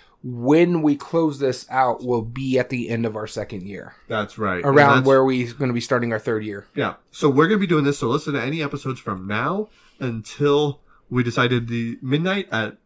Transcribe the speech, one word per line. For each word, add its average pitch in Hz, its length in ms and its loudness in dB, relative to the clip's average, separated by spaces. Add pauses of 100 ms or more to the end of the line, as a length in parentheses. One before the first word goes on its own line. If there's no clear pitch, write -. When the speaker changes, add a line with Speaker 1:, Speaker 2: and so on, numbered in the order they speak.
(240)
Speaker 1:
when 151 600 4
we 143 120 4
close 151 440 -2
this 131 320 -2
out, 127 340 0
will 120 160 2
be 127 380 -2
at 123 100 -2
the 120 200 -4
end 117 180 -2
of 107 80 -6
our 107 100 -8
second 104 380 -10
year. 95 320 -14 (120)
Speaker 2:
That's 107 300 -6
right. 95 260 -2
And - 40 -4
Speaker 1:
Around 139 300 6
Speaker 2:
that's 131 100 2
Speaker 1:
where 135 180 6
we're 127 280 0
gonna 127 200 -2
be 117 80 -2
starting 117 320 0
our 107 60 -2
third 110 260 -2
year. 101 300 -10
Speaker 2:
Yeah. 117 200 -4 (140)
So - 200 -2
we're 147 180 4
gonna 214 120 2
be 196 60 0
doing 156 200 2
this. 143 120 0
So 131 120 -2
listen 147 260 -2
to 123 60 -4
any 151 200 -4
episodes 139 380 -6
from 95 260 -10
now 143 440 -4 (300)
until 143 840 0 (280)
we 123 140 2
decided 120 440 0
the 117 340 -4
midnight 170 500 -2
at 110 340 -4